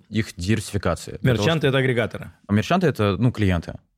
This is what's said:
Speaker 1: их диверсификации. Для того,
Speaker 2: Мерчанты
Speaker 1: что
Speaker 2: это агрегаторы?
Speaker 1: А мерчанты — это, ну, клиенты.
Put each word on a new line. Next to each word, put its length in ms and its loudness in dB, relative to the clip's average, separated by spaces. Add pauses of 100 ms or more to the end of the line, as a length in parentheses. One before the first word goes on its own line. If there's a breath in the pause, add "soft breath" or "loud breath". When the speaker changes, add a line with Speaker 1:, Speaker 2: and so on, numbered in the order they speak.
Speaker 1:
их 280 -4
диверсификации. 840 -2
Для 140 2
того, 100 0
Speaker 2:
Мерчанты 160 2
Speaker 1:
что 80 2
Speaker 2:
это 100 2
агрегаторы? 540 -2 (140)
Speaker 1:
А 60 0
мерчанты — 340 2
это, 320 2
ну, 140 2
клиенты. 420 0 (240)